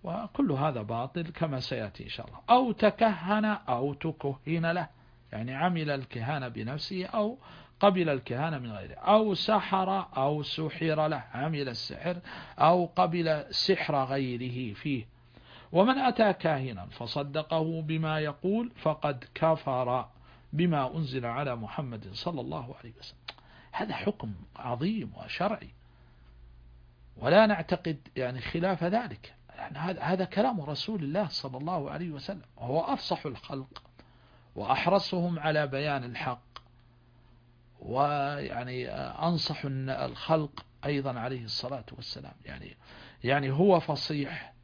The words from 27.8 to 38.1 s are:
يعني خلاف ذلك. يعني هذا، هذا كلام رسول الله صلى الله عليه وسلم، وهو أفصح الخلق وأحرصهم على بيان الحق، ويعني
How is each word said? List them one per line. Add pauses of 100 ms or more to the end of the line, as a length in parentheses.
يعني
خلاف
ذلك. (200)
يعني
هذا،
هذا
كلام
رسول
الله
صلى
الله
عليه
وسلم، (160)
وهو
أفصح
الخلق (720)
وأحرصهم
على
بيان
الحق، (1200)
ويعني